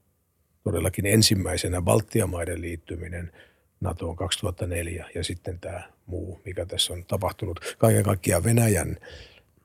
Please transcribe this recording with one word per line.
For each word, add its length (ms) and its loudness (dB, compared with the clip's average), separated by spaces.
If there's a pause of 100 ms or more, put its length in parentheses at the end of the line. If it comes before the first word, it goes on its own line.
(640)
todellakin 420 0
ensimmäisenä 760 4
Baltian 480 0
maiden 300 -4
liittyminen 720 -10 (480)
natoon 360 -4
kaksituhatta 500 -4
neljä 480 -4
ja 100 -4
sitten 360 -8
tämä 220 -10 (240)
muu, 380 -8
mikä 220 -6
tässä 260 -2
on 120 -8
tapahtunut. 720 -2
Kaiken 240 6
kaikkiaan 420 2
Venäjän, 520 4 (680)